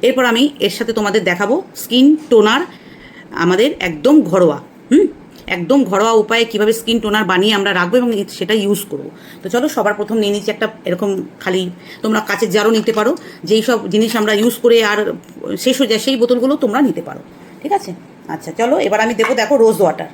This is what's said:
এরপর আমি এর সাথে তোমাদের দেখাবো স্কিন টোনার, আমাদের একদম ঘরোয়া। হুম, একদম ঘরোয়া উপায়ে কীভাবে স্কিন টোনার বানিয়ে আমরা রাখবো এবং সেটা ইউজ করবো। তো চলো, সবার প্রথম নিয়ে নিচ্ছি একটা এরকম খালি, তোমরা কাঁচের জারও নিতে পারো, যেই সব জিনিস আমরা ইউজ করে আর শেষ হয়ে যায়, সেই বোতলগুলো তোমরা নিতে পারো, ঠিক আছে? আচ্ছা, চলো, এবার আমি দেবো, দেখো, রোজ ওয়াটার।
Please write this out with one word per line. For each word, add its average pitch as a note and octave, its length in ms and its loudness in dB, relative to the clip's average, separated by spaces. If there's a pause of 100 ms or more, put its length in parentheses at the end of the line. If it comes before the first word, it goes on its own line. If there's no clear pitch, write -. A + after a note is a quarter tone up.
এরপর C4 240 2
আমি A#3 120 2 (220)
এর - 120 -2
সাথে A3+ 220 -6
তোমাদের G#3 300 0
দেখাবো G3 260 0 (280)
স্কিন B3+ 240 4 (240)
টোনার, A3+ 300 4 (840)
আমাদের F#3 260 2 (180)
একদম D#3+ 280 2 (140)
ঘরোয়া। E3 300 2 (300)
হুম, E4+ 160 4 (500)
একদম F3 240 2 (100)
ঘরোয়া G#3 240 2 (100)
উপায়ে A#3 280 0
কীভাবে G#3+ 280 2
স্কিন A3+ 240 -2
টোনার G#3+ 280 0
বানিয়ে G3 280 2
আমরা G3 200 -2
রাখবো F3 220 0
এবং B3 80 0 (280)
সেটা F3+ 160 -4 (100)
ইউজ G3+ 180 0 (100)
করবো। C#3 180 -10 (320)
তো F#3+ 120 -12
চলো, A#3+ 120 0 (100)
সবার G#3 240 0
প্রথম G#3 220 -4
নিয়ে G3+ 140 0
নিচ্ছি G#3 200 -6
একটা G#3+ 120 -4 (220)
এরকম F3 200 -4 (340)
খালি, F#3 180 -2 (420)
তোমরা A3 160 0 (100)
কাঁচের G#3 260 -2
জারও G#3+ 220 2
নিতে A3 200 0
পারো, G#3+ 140 0 (380)
যেই G#3+ 180 4
সব A#3 120 0 (140)
জিনিস G#3+ 260 2
আমরা G#3+ 220 0
ইউজ A#3 220 2
করে A#3 140 6 (140)
আর G#3 80 -2 (640)
শেষ B3+ 160 2
হয়ে B3 120 2
যায়, A3 140 0
সেই C4+ 160 0
বোতলগুলো B3 320 2 (100)
তোমরা A#3 240 0
নিতে F3 200 -4
পারো, - 140 -14 (400)
ঠিক - 180 -6
আছে? F#3+ 120 -10 (420)
আচ্ছা, D#3+ 160 -12 (100)
চলো, B3 160 2 (120)
এবার G#3 180 0
আমি A#3 140 -2
দেবো, - 220 2
দেখো, C#4+ 220 0
রোজ A3 200 4
ওয়াটার। D#3+ 300 -2